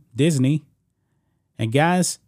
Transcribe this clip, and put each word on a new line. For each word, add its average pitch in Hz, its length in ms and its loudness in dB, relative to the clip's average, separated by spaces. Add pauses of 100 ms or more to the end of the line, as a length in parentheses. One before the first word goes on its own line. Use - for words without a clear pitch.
(160)
Disney. 143 480 0 (960)
And 110 120 -4
guys, 165 460 0 (100)